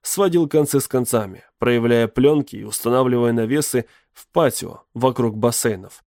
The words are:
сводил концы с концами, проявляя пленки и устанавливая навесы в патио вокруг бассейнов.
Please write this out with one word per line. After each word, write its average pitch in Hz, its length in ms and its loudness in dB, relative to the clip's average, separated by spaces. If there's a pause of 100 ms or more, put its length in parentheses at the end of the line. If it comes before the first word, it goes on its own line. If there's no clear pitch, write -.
сводил 175 460 0
концы 143 340 2
с - 60 -8
концами, 110 560 -2 (160)
проявляя 117 480 2
пленки 139 480 2
и 107 80 -12
устанавливая 120 720 0
навесы 117 520 -2 (280)
в - 200 -20
патио - 480 -2 (140)
вокруг 117 420 0
бассейнов. 107 760 -4